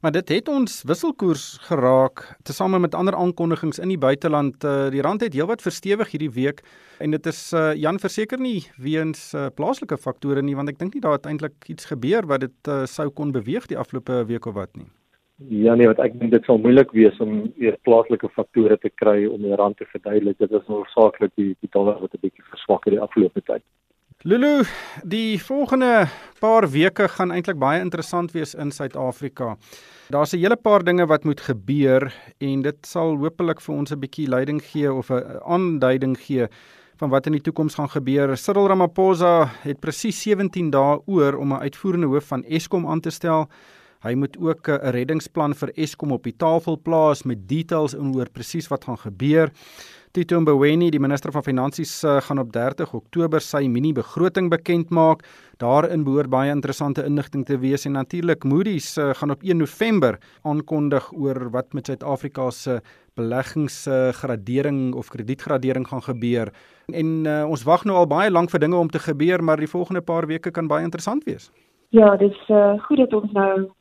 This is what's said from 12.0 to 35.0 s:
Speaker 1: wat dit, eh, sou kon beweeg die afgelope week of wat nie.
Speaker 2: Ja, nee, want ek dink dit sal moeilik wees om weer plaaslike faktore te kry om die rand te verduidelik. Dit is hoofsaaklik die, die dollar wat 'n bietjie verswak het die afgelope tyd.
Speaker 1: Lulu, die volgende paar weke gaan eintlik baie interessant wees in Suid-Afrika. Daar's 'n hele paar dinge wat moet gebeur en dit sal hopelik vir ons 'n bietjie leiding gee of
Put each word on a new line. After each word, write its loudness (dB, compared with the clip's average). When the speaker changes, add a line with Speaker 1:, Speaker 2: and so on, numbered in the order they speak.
Speaker 1:
wat 0
dit, -8
eh, -2
sou -6
kon -6
beweeg -4
die -6
afgelope -4
week -6
of -8
wat -8
nie. -20
Speaker 2:
Ja, 4
nee, 8
want 6
ek 0
dink 0
dit 6
sal 6
moeilik 6
wees 6
om -4
weer 0
plaaslike 4
faktore 2
te -4
kry 2
om -4
die -2
rand 2
te -12
verduidelik. -2
Dit 0
is 0
hoofsaaklik 2
die, 0
die -10
dollar 2
wat -8
'n -12
bietjie -6
verswak -2
het 4
die 0
afgelope 0
tyd. -4
Speaker 1:
Lulu, 4
die -2
volgende 2
paar 4
weke 2
gaan -2
eintlik -4
baie 2
interessant -6
wees -6
in -6
Suid-Afrika. -8
Daar's 0
'n -2
hele 4
paar 4
dinge 4
wat 2
moet -2
gebeur 2
en -2
dit -6
sal -2
hopelik -4
vir -8
ons -4
'n -8
bietjie -6
leiding 0
gee -2
of -4